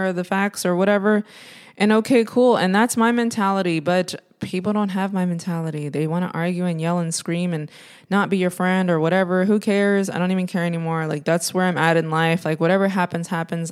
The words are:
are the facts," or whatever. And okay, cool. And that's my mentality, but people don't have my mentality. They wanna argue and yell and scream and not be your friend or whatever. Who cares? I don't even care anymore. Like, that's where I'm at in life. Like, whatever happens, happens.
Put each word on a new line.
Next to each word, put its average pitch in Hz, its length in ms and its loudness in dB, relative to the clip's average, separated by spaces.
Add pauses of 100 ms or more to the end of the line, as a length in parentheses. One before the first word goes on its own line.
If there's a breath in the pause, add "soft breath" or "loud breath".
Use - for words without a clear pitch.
are 185 80 0
the 180 100 -4
facts," 196 420 -2
or 180 100 2
whatever. 202 480 2 (540 loud breath)
And 208 140 4
okay, 226 320 4
cool. 247 320 4
And 185 200 2
that's 233 220 2
my 233 140 4
mentality, 196 680 0
but 180 360 0 (240)
people 190 340 -4
don't 208 160 0
have 196 240 -4
my 185 120 0
mentality. 165 640 -4
They 143 160 -2
wanna 175 280 -2
argue 175 320 -2
and 170 140 -2
yell 170 200 0
and 165 140 -4
scream 175 400 -4
and 151 180 -6 (380 loud breath)
not 190 200 2
be 196 80 0
your 180 120 0
friend 185 400 0
or 165 100 2
whatever. 185 460 2
Who 214 140 2
cares? 202 500 0
I - 100 -6
don't 180 120 0
even 185 160 -2
care 175 180 -2
anymore. 165 420 -2
Like, 151 160 -4
that's 165 300 0
where 185 120 2
I'm 175 120 0
at 165 200 2
in 160 140 -2
life. 165 340 0
Like, 156 140 -2
whatever 190 300 2
happens, 180 400 -2
happens. 165 420 -6